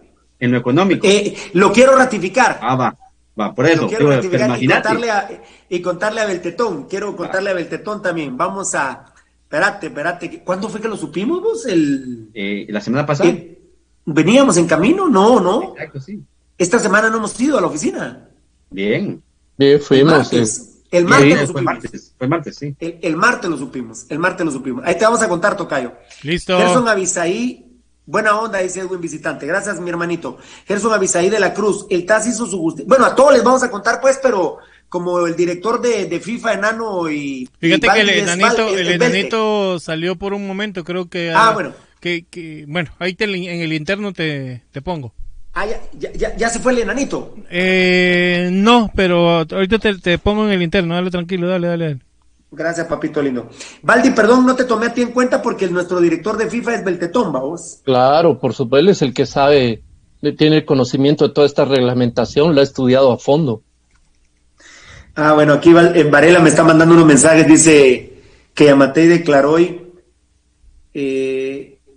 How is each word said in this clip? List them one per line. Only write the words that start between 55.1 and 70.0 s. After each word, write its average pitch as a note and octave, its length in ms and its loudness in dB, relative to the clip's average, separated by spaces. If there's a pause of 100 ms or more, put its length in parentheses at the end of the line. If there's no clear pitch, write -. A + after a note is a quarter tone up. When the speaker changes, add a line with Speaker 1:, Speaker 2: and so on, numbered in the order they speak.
Speaker 2:
cuenta B3 320 0
porque G3+ 220 -4
el, F3 80 -2
nuestro F3+ 280 -2
director E3+ 360 0
de A3 120 -4
fifa A#3 280 -6
es F#3 80 -8
Beltetón, F3+ 500 -2
¿va C3 60 -4
vos? D#3 440 -12
Speaker 3:
Claro, C3+ 540 4
por A#2+ 160 -4
supuesto, C3 240 0
él E3 120 6
es - 120 2
el B2 100 0
que C3 140 0
sabe, C#3 560 2 (560)
tiene D#3 200 4
el D3+ 60 0
conocimiento C#3 600 2
de C#3+ 80 -6
toda D3 140 4
esta C#3+ 160 0
reglamentación, B2+ 880 0
lo C#3 60 4
ha C#3 40 4
estudiado C3 460 2
a A2+ 80 0
fondo. C#3 440 -2 (1500)
Speaker 2:
Ah, D3+ 160 2
bueno, D3+ 220 6
aquí E3+ 180 6
Val-, E3+ 240 6
eh, D#3+ 80 6
Varela D3 340 6
me D#3+ 100 6
está D3 140 4
mandando D#3+ 320 6
unos E3 120 8
mensajes, D3+ 420 6
dice C#3+ 720 4 (320)
que D3 120 6
Yamatei C#3 420 6
declaró D3+ 460 4
hoy, E3+ 280 0 (1120)